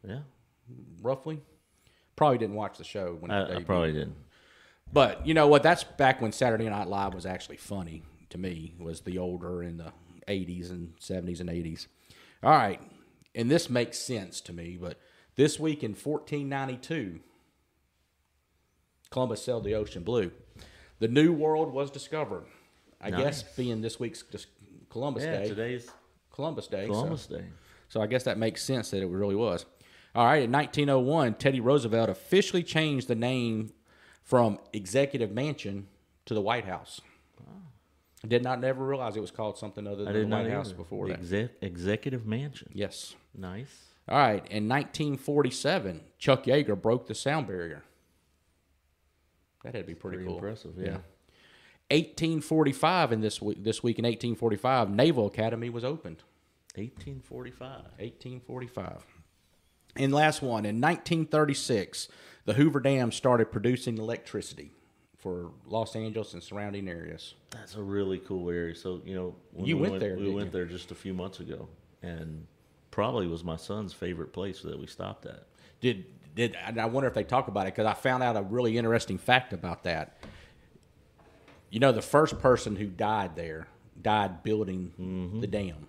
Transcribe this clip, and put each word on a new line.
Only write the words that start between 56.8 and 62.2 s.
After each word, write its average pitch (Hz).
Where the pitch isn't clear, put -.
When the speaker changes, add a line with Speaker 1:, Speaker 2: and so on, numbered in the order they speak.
Speaker 1:
forty-five. 127
Speaker 2:
Eighteen 123
forty-five. 123
And 139
last 151
one, 113
in 107
nineteen 160
thirty-six, 139